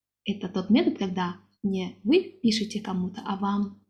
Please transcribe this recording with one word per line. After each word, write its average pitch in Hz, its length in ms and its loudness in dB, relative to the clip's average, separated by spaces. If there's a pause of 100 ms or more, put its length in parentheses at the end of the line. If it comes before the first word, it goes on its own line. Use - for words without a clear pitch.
(240)
это 196 240 -4
тот 185 220 -4
метод, 269 280 6
когда 180 380 -2 (260)
не 185 420 -4
вы 311 180 4 (200)
пишете 214 380 0
кому-то, 185 460 -4
а 202 100 -2
вам 202 540 -2